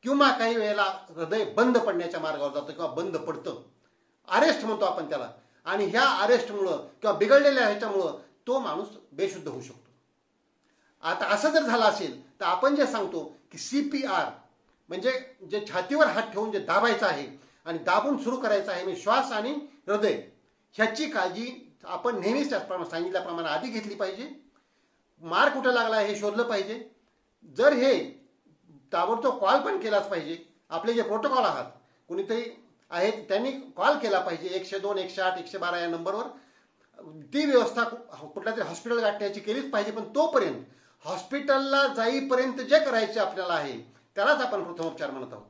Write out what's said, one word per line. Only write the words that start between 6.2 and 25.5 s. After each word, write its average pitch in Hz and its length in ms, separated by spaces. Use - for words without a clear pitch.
अरेस्टमुळं 208 640
किंवा 208 160
बिघडलेल्या 277 480
ह्याच्यामुळं 202 520
तो 254 120
माणूस 202 280
बेशुद्ध 170 360
होऊ 131 140
शकतो. 127 280
आता 175 220
असं 208 240
जर 302 140
झालं 233 200
असेल, - 560
तर 190 60
आपण 220 300
जे 240 100
सांगतो 170 380
की 165 60
सीपीआर, 262 680
म्हणजे 196 220
जे 208 180
छातीवर 285 380
हात - 260
ठेवून 214 180
जे 208 80
दाबायचं 208 460
आहे 151 220
आणि 165 120
दाबून 214 400
सुरू 233 200
करायचं 208 340
आहे, 180 120
म्हणजे 190 180
श्वास 254 300
आणि 226 220
हृदय, 202 340
ह्याची 226 340
काळजी 220 640
आपण 196 360
नेहमीच 247 300
त्याचप्रमाणे 180 400
सांगितल्याप्रमाणे 170 580
आधी 156 200
घेतली 208 280
पाहिजे. 202 340
मार 180 280